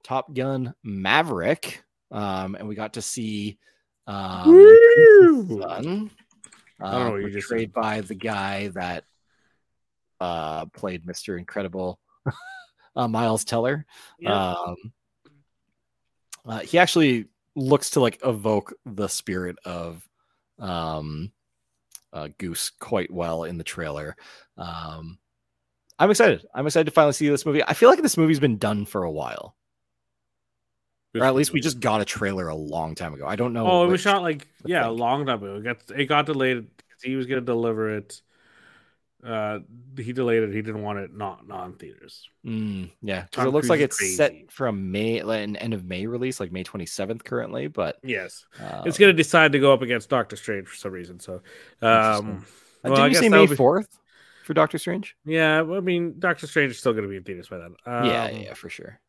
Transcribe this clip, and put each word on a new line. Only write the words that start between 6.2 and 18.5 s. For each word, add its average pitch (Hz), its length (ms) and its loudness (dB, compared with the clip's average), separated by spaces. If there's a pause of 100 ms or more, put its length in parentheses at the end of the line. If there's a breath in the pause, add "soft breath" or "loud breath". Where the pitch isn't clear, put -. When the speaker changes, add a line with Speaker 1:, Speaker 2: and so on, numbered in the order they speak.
Speaker 2:
I 95 100 -8
don't 123 140 -2
know 120 40 -2
Speaker 1:
uh, - 40 -2
Speaker 2:
what 101 100 -4
you 101 80 -6
just 101 180 -8
Speaker 1:
portrayed 113 200 -4
Speaker 2:
said. - 40 -18
Speaker 1:
by 110 280 -4
the 98 140 -12
guy 101 540 -6
that, 90 360 -8 (1160)
uh, 82 460 -6
played 90 400 -12
Mister 90 320 -12
Incredible, 92 600 -10 (260)
<laughs> 719 720 -14
uh, 120 120 -2
Miles 110 360 -2
Teller. 127 420 -4 (320 soft breath)
Speaker 2:
Yep. 170 140 -2
Speaker 1:
Um, 92 440 -4 (1700)
uh, 110 160 -10
he - 180 0
actually 147 480 2 (280)
looks 139 360 0
to, 147 100 0
like, 120 240 0
evoke 107 480 -2 (120)